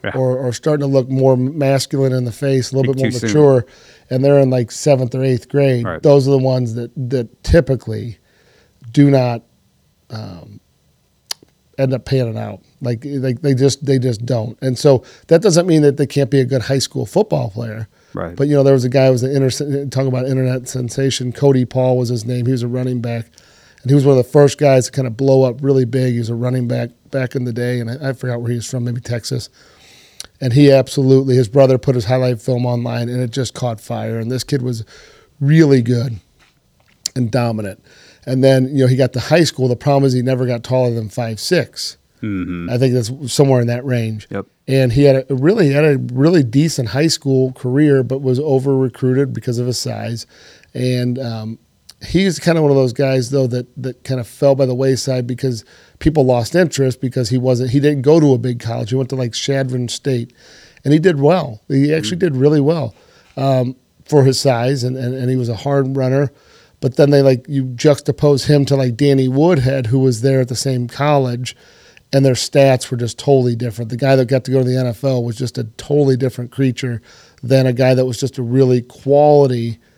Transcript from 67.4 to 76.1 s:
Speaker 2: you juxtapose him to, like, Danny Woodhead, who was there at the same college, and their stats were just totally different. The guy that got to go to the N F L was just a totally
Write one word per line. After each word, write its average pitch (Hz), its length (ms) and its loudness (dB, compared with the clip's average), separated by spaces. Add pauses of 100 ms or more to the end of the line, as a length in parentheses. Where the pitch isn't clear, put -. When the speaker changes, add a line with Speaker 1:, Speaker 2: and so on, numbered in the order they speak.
Speaker 2:
you 139 160 -4
juxtapose 139 840 0
him 147 200 4
to, 139 100 0
like, 127 200 0
Danny 139 320 2
Woodhead, 135 600 0
who 131 100 2
was 131 220 2
there 135 200 2
at 123 80 -2
the 127 80 -8
same 127 300 -4
college, 127 680 -2 (560)
and 135 120 2
their 131 100 4
stats 135 580 2
were 127 40 -4
just 117 220 -6
totally 127 380 2
different. 117 340 -8
The 120 60 -8
guy 135 180 2
that 131 120 2
got 127 180 -2
to 127 80 -6
go 135 100 2
to - 20 0
the 127 140 0
N 127 80 -2
F 117 180 -8
L 131 200 -2
was 117 120 -6
just 123 220 -8
a 123 60 -6 (120)
totally 143 400 0